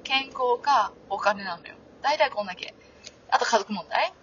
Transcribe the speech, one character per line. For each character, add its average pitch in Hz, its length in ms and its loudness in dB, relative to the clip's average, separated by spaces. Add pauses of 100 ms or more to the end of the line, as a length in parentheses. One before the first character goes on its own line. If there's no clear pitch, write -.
健 269 220 0
康 247 340 0
か、 226 320 2 (180)
お 202 100 -4
金 202 240 0
な 180 140 -8
の - 100 -20
よ。 - 80 -18 (260)
大 285 160 0
体 - 140 4
こ 208 120 -4
ん 196 40 -6
だ 180 80 -10
け。 - 180 -14 (560)
あ - 80 2
と - 80 2
家 220 140 4
族 202 120 -4
問 185 160 -6
題？ 339 240 0 (120)